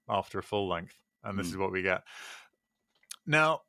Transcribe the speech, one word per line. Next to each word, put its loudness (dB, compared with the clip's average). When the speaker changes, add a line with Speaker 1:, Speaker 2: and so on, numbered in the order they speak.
Speaker 1:
after -2
a -6
full -2
length, -6
and -6
this -4
Speaker 2:
Mm. -6
Speaker 1:
is -6
what 0
we -2
get. 2
Now, 4